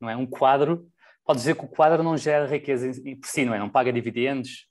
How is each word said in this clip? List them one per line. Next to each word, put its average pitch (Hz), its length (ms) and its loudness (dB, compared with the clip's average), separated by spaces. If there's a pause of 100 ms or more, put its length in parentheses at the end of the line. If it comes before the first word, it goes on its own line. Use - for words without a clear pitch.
não 113 100 -8
é? 113 60 -6
Um 127 100 -4
quadro, 139 600 2 (360)
podes 127 180 -8
dizer 160 120 2
que - 100 -12
o - 40 -16
quadro 160 340 4
não 165 140 0
gera 147 300 0
riqueza 131 420 -2
em, 131 220 -10
em, 135 100 -14
por - 80 -14
si, 143 160 0
não 117 100 0
é? 101 40 -2
Não 101 100 -4
paga 127 240 2
dividendos 120 800 -4